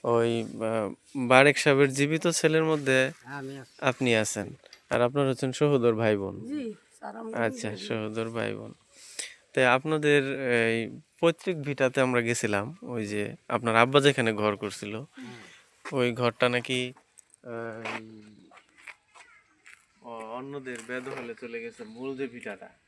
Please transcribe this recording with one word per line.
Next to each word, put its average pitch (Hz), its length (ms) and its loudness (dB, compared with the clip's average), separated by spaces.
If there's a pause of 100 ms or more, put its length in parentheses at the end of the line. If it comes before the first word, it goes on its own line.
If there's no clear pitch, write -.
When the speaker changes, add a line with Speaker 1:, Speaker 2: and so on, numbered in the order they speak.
Speaker 1:
ওই, 117 280 2 (120)
আহ, 110 500 -4 (220)
বারেক 131 420 8
সাহেবের 139 360 4
জীবিত 151 340 0
ছেলের 160 360 2
মধ্যে 135 480 2 (140)
Speaker 2:
আমি 139 320 -12
আছি। - 240 -18
Speaker 1:
আপনি 127 340 2
আছেন, 104 320 -2 (420)
আর 120 120 2
আপনার 135 280 2
হচ্ছেন 131 220 -2
সহোদর 123 440 2
ভাই 107 220 2
বোন। 98 180 -6 (100)
Speaker 3:
জি, 254 280 -8 (260)
স্যার, 214 180 -12
আমরা 220 280 -4
Speaker 1:
আচ্ছা, 110 240 -4
Speaker 3:
দুই 107 80 -8
ভাই 98 100 -12
বোন। - 0 -
Speaker 1:
সহোদর 113 420 -6
ভাই 110 240 -4
বোন। 110 180 -12 (840)
তো 139 140 0
আপনাদের 147 540 4 (300)
এই 113 480 0 (200)
পৈতৃক 170 420 0
ভিটাতে 135 400 0
আমরা 123 200 4
গেছিলাম, 110 440 0 (160)
ওই 120 240 -6
যে 104 300 -4 (120)
আপনার 117 280 0
আব্বা 131 240 6
যেখানে 131 340 4
ঘর 104 220 2
করছিল, 104 400 -8
Speaker 2:
হুম। - 1040 -12
Speaker 1:
ওই 123 120 4
ঘরটা 123 380 2
নাকি, 123 300 -2 (140)
আহ, 117 880 -14 (2250)
অ-, 113 240 -14 (100)
অন্যদের 135 400 -10 (100)
বেদখলে 127 540 -8
চলে 117 200 -10
গেছে, 117 220 -14
মূল 117 340 -12
যে 135 100 -6
ভিটাটা। 110 420 -14 (180)